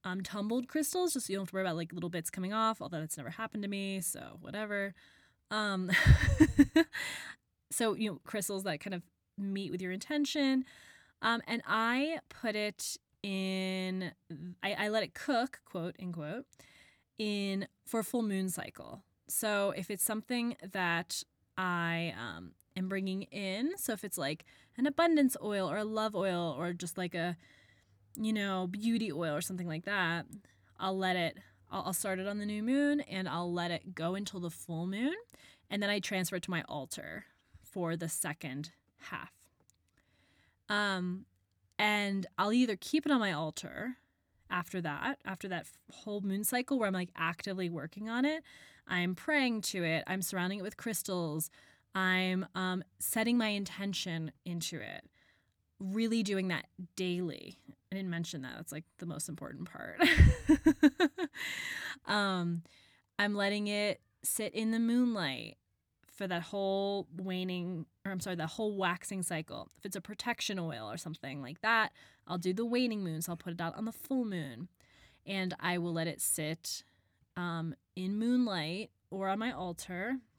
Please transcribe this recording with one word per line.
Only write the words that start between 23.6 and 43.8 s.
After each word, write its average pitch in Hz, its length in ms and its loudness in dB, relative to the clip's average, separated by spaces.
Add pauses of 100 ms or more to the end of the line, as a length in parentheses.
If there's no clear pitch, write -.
so - 140 -2
if 214 140 -4
it's, - 120 -6
like, 156 280 -4 (320)
an 247 80 2
abundance 302 580 6
oil 196 260 0
or 170 80 0
a 214 60 0
love 214 320 0
oil 175 420 0
or 175 140 -2
just, 175 260 -6
like, 180 180 -4
a, 170 200 0 (840)
you 220 140 0
know, 190 340 0
beauty 214 440 0
oil 151 240 -2
or 165 60 0
something 180 260 -4
like 160 180 -4
that, 175 400 0 (540)
I'll 190 180 0
let 185 180 2
it, 170 220 0 (340)
I'll, 185 160 -4
I'll 185 60 -2
start 185 260 -2
it 190 80 -4
on 202 120 -2
the 208 60 -4
new 208 180 -2
moon 285 380 4
and 185 260 -4
I'll 175 240 -2
let 175 200 0
it 180 240 -6
go 170 200 0
until 196 240 -6
the 175 100 -4
full 165 380 -4
moon. 233 260 0 (560)
And 208 140 -2
then 202 60 2
I 202 100 2
transfer 185 380 -2
it 175 60 -4
to 185 80 -6
my 165 180 0
altar 135 560 -8 (380)
for 170 320 -2
the 165 140 -4
second 147 600 -6 (380)
half. - 240 -10 (1400)
Um, 190 560 0 (520)
and 202 480 2 (120)
I'll 208 160 4
either 240 260 6
keep - 260 0
it 302 60 4
on 254 80 6
my 196 140 2
altar 160 640 -4 (520)